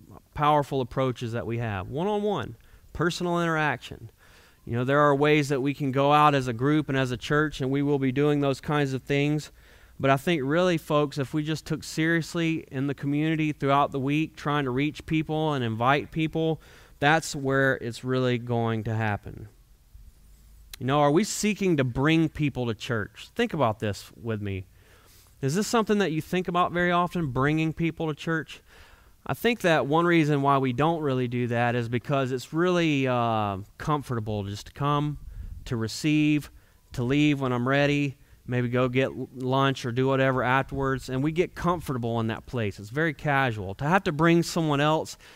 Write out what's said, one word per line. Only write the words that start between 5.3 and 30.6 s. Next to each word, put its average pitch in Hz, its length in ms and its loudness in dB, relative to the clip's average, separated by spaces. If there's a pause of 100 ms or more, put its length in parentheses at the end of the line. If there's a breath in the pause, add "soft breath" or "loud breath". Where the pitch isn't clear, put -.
that 135 120 0
we 139 120 -2
can 135 180 -2
go 139 220 4
out 151 220 6
as 127 120 0
a 123 60 -2
group 147 340 0
and 135 100 0
as 131 140 0
a 120 60 -6
church, 151 420 -2
and 131 100 -2
we 139 120 0
will 143 180 2
be 131 140 0
doing 147 260 2
those 139 220 0
kinds 147 320 0
of 127 100 -6
things. 143 480 0 (480 soft breath)
But 135 100 2
I 139 60 6
think 151 300 0
really, 170 320 2
folks, 147 400 0
if 135 160 -4
we 151 100 -2
just 151 220 -6
took 147 180 -6
seriously 160 880 -2
in 135 160 -2
the 139 60 -2
community 151 580 0
throughout 139 400 2
the 139 80 -4
week, 147 380 -2
trying 147 260 0
to 127 80 -2
reach 139 340 -2
people 156 480 0
and 127 120 -2
invite 117 460 0
people, 160 500 -2 (380 loud breath)
that's 156 360 2
where 135 460 2
it's 117 240 -8
really 127 320 2
going 117 480 -2
to 113 100 -2
happen. 107 540 -4 (1300)
You 120 60 -6
know, 143 160 2
are 147 100 4
we 196 140 4
seeking 196 500 0
to 135 80 2
bring 151 460 2
people 131 380 -2
to 113 60 -2
church? - 600 -8
Think 233 180 -2
about 120 260 0
this 104 360 -4
with 110 260 -6
me. 98 240 -6 (760 soft breath)
Is 139 140 0
this 208 120 0
something 220 300 2
that 170 160 0
you 156 80 -2
think 180 260 -4
about 175 240 0
very 175 200 0
often, 175 360 0
bringing 151 460 0
people 165 340 -4
to 151 80 -4
church? - 460 -6 (640 soft breath)
I - 80 -4
think 226 280 0
that 151 260 2
one 160 180 4
reason 151 360 4
why 139 160 4
we 131 140 2